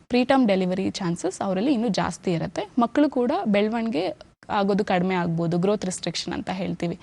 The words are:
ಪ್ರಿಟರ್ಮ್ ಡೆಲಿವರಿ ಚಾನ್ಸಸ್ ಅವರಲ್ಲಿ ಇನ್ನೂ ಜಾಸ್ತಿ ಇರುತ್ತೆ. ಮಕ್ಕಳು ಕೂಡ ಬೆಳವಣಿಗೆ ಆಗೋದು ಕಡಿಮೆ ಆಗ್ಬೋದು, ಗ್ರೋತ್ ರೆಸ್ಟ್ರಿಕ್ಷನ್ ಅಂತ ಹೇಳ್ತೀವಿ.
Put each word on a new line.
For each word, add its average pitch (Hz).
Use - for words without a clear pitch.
ಪ್ರಿಟರ್ಮ್ 254
ಡೆಲಿವರಿ 190
ಚಾನ್ಸಸ್ 185
ಅವರಲ್ಲಿ 202
ಇನ್ನೂ 233
ಜಾಸ್ತಿ 180
ಇರುತ್ತೆ. 170
ಮಕ್ಕಳು 285
ಕೂಡ 247
ಬೆಳವಣಿಗೆ 214
ಆಗೋದು 202
ಕಡಿಮೆ 185
ಆಗ್ಬೋದು, 170
ಗ್ರೋತ್ 202
ರೆಸ್ಟ್ರಿಕ್ಷನ್ -
ಅಂತ -
ಹೇಳ್ತೀವಿ. 175